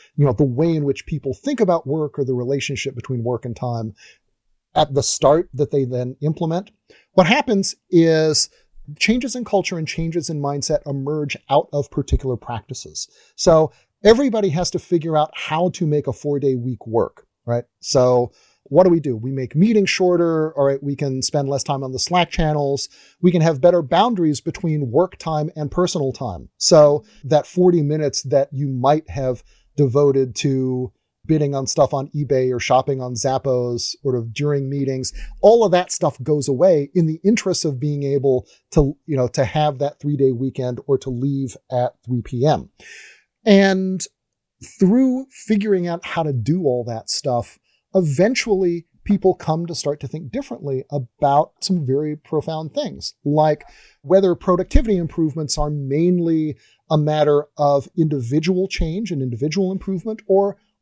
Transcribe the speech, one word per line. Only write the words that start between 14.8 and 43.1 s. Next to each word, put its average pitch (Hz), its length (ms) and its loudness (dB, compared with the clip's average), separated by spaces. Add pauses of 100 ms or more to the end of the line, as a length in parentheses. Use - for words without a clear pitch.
out 151 160 0
how 165 400 -2
to 170 120 -4
make 147 200 0
a 131 80 -4
four-day 143 400 -2
week 123 320 -6
work, 110 400 -4 (180)
right? 120 200 -4 (160)
So 123 520 2 (320)
what 165 200 4
do 190 60 4
we 170 100 2
do? 135 160 -4
We 123 160 -8
make 131 220 -8
meetings 202 360 2
shorter. 170 680 0
All 143 80 2
right, 139 180 0
we 143 140 -4
can 131 240 -4
spend 139 300 -2
less 139 120 -2
time 139 220 -4
on 131 80 -8
the 131 60 -8
Slack 175 320 0
channels. 147 580 0 (320)
We 180 100 6
can 170 120 2
have 156 180 2
better 175 220 4
boundaries 165 580 2
between 151 500 -4
work 165 280 0
time 156 360 -4
and 151 160 -6
personal 165 420 -2
time. 98 440 -10
So 151 480 6 (200)
that 143 220 2
forty 175 360 4
minutes 147 400 -2
that 139 280 0
you 143 180 -4
might 135 420 0
have 131 320 -4 (340)
devoted 135 600 2
to 131 540 -2 (360)
bidding 147 280 0
on 135 120 -4
stuff 139 260 2
on 139 240 -4
eBay 131 360 0
or 123 60 -2
shopping 131 420 2
on 127 140 -8
Zappos 123 880 -2
sort 127 140 0
of 117 160 -6
during 143 380 -2
meetings, 135 420 -4 (300)
all 226 220 8
of 180 80 2
that 180 200 0
stuff - 300 -2
goes 147 260 -2
away 143 460 2
in 170 120 2
the 156 180 -4
interest 190 400 0
of 143 140 -4
being 143 260 -4
able 135 420 0 (240)
to, 143 260 2 (100)
you 151 100 -2
know, 127 120 0
to 139 160 0
have 151 340 -2
that 143 220 -4
three-day 139 320 2
weekend 123 540 -6
or 139 120 2
to 135 120 -8
leave 135 460 -4 (140)
at 123 240 -2 (120)
three 120 160 -2
P 123 240 -2
M. 113 240 0 (760)